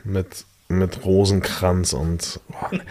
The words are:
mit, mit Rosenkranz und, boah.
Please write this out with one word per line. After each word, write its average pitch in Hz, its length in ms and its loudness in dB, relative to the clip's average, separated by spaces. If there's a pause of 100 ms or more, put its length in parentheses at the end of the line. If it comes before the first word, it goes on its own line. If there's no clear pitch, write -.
mit, 95 400 -4 (240)
mit 92 360 0
Rosenkranz 92 880 2
und, 82 560 -4
boah. - 220 -10 (200)